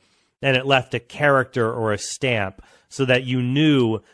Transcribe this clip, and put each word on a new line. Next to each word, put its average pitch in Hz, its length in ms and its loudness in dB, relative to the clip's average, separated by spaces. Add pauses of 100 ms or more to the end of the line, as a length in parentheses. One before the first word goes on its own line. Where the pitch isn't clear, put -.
(420)
and 135 140 0
it 131 100 -2
left 135 280 0
a 120 60 -4
character 147 760 0
or 110 180 -4
a 104 60 -2
stamp 107 640 -4 (280)
so 135 160 -4
that 127 180 2
you 127 180 -2
knew 127 580 2 (140)